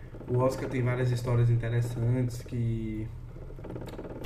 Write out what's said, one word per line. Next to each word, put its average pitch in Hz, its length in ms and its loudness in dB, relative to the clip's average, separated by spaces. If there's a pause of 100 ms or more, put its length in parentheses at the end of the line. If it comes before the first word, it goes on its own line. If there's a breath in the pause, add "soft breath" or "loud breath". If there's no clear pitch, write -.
(280 loud breath)
o 123 100 4
Oscar 131 300 4
tem 131 140 0
várias 123 280 2
histórias 120 400 4
interessantes 120 920 2
que 113 640 -2 (1200)